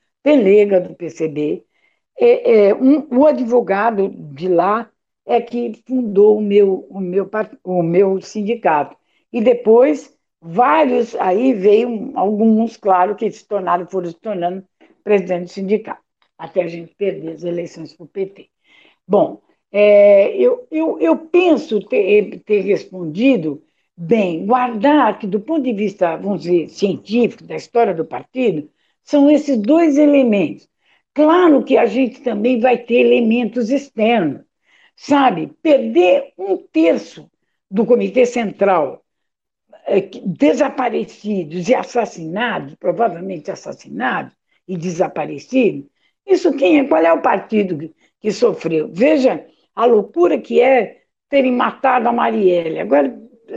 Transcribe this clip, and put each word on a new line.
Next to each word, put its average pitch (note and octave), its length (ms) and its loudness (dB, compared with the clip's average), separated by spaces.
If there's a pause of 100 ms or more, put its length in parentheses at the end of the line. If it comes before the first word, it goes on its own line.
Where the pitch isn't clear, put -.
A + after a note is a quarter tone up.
(220)
pelega G3+ 580 4
do F3+ 120 -10
P E3+ 160 -12
C D#3+ 200 -6
B, D3+ 360 -6 (540)
é, A#3 480 4
é, G#3 80 4
um, C4+ 320 2 (100)
o C#4+ 100 6
advogado A3+ 800 0
de D#3 400 -12
lá F#3+ 420 0 (340)
é A#3+ 160 0
que A#3+ 460 -8
fundou G#3+ 520 2
o G#3+ 40 -4
meu, G3+ 480 2
o F#3+ 80 -16
meu F#3 280 -4
par-, G#3+ 360 -8
o F3+ 180 -4
meu F#3 400 2
sindicato. G3 760 -4 (360)
E A#3 80 -4
depois, A#3+ 760 2 (240)
vários, B3 760 0
aí G#3 380 0
veio G#3+ 640 0
alguns, G#3+ 600 0
claro, F#3+ 380 0
que G3+ 160 -4
se - 160 -20
tornaram, F3+ 400 -4
foram F3+ 220 -6
se E3 120 -16
tornando F#3+ 440 -6 (400)
presidente F3+ 400 -2
do F3 60 -18
sindicato, G3 520 -6 (340)
até E3 280 -6
a E3+ 40 -8
gente E3+ 280 -14
perder D#3+ 380 -6
as D#3 100 -16
eleições E3+ 500 -10
pro E3+ 120 -20
P G3 200 -8
T. - 220 -20 (580)
Bom, F#3 340 -2 (300)
é, G3+ 680 6
eu, - 360 0
eu, D#4 260 -4
eu D#4+ 180 2
penso E4 640 0
ter, G3+ 600 0
ter G#3 220 -2
respondido F3+ 1000 -2 (340)
bem, F3 480 -2
guardar A#3+ 760 0
que, A3 60 -10
do G3 120 -4
ponto D#4 240 -4
de B3 100 -4
vista, F#3+ 440 -4
vamos F3+ 260 -6
dizer, E3+ 260 0
científico, G3+ 760 -4
da E3 100 -16
história G3+ 400 -2
do D#3+ 100 -6
partido, F3 640 -6 (340)
são C#4+ 280 2
esses C#4+ 260 2
dois C#4+ 400 2
elementos. B3 720 2 (460)
Claro D#4 480 4
que B3+ 160 2
a A#3+ 80 2
gente A3 340 -2
também A3+ 380 -2
vai B3 180 2
ter A#3 200 -2
elementos A#3+ 760 0
externos, A3 720 -2 (540)
sabe? A3 560 0 (100)
Perder B3 760 2
um F#4+ 200 -4
terço - 720 -2 (400)
do G3 160 -2
Comitê A3+ 400 2
Central, G3 800 -2 (840)
é, G3+ 140 0
que, - 260 -10
desaparecidos G#3+ 1400 -4
e B3+ 60 4
assassinados, F3+ 1000 -6
provavelmente F#3 760 -6
assassinados D#3 840 -10 (320)
e F#3 100 -10
desaparecidos, D#3+ 1120 -4 (380)
isso F4+ 300 0
quem D#4 240 2
é? C4 40 0
Qual D#4+ 160 0
é E4 120 4
o D#4+ 100 -2
partido G3+ 560 -2
que, D#3 160 -14 (260)
que G#3 120 -4
sofreu? E3 600 -2
Veja B3+ 540 2 (280)
a A3+ 120 0
loucura B3 520 2
que A3+ 220 0
é B3 420 2 (260)
terem B3+ 240 2
matado A#3+ 560 0
a A#3 40 -2
Marielle. F#3 680 0
Agora, B3+ 360 0 (400)